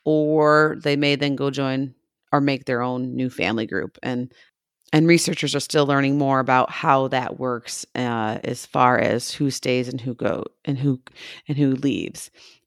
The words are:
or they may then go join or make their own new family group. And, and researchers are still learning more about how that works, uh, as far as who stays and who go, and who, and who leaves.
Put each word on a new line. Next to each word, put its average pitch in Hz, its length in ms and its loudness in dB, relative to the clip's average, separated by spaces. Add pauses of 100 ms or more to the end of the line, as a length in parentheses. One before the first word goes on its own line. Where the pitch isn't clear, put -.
or 151 800 4
they 143 160 2
may 143 180 2
then 139 220 0
go 139 120 -2
join 135 460 -2 (380)
or 143 80 4
make 139 240 0
their 123 160 -2
own 127 340 -4
new 127 140 -2
family 110 360 -2
group. - 380 -6
And, 127 300 -6 (580)
and 160 160 4
researchers 165 480 2
are 139 60 -2
still 147 260 2
learning 139 300 2
more 135 240 2
about 127 280 2
how 135 380 2
that 127 320 -4
works, 123 460 -6 (100)
uh, 117 480 -2
as - 220 -6
far 123 340 4
as 113 320 0
who 139 200 -2
stays 127 360 -2
and 127 140 -8
who 123 120 -6
go, 107 300 -4 (220)
and 139 120 -2
who, 131 220 0 (480)
and 143 100 -4
who 139 180 2
leaves. 127 560 -4 (360)